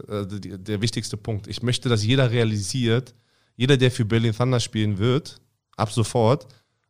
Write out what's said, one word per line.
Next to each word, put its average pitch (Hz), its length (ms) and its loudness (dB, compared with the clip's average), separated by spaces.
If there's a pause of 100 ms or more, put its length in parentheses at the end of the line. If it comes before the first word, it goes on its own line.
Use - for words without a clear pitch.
äh, 101 320 -8
die, 92 180 -12
der 98 240 -6
wichtigste 113 360 -4
Punkt. 107 300 -8
Ich - 140 -10
möchte, 120 260 -4
dass 113 160 2
jeder 127 280 2
realisiert, 113 840 0 (440)
jeder, 131 200 4
der 127 140 4
für 120 140 0
Berlin 113 280 2
Thunder 123 260 2
spielen 107 380 -2
wird, 123 420 -2 (380)
ab 104 140 -2
sofort, 117 560 2 (420)